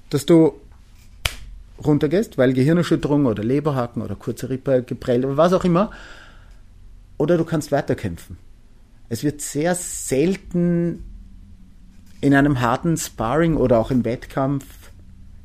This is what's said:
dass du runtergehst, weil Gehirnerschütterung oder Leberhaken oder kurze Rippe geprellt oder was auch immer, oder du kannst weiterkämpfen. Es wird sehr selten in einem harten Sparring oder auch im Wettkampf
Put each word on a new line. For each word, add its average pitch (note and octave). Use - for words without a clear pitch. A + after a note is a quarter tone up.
dass C#3+
du D#3+
runtergehst, D3
weil B2+
Gehirnerschütterung D3
oder G#2
Leberhaken C3
oder G2+
kurze A#2+
Rippe C3
geprellt B2+
oder C#3
was F3
auch F#3
immer, F#3
oder D#3
du E3
kannst D#3+
weiterkämpfen. A#2
Es A#2
wird D3
sehr E3
selten E3+
in C#3
einem C#3
harten C3
Sparring D3+
oder A#2+
auch A2
im A#2+
Wettkampf C3+